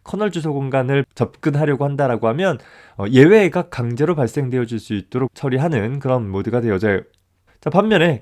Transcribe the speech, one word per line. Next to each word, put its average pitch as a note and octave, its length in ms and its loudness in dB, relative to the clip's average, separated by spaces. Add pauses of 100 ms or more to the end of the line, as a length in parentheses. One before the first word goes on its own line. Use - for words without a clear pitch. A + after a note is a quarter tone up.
커널 G#3 260 -4
주소 D#3+ 220 -4
공간을 C#3 520 -2 (120)
접근하려고 C#3+ 680 -2
한다라고 C3+ 440 -2
하면, C#3 300 -2 (380)
어, G2 140 -6
예외가 F3 600 6
강제로 B2 440 -2
발생되어질 B2 640 -2
수 G#2+ 160 -8
있도록 B2+ 400 -4
처리하는 C3 640 -2
그런 B2 320 -2
모드가 G2+ 300 -2
되어져요. G2+ 400 0 (600)
자, - 100 -6
반면에 F3 520 2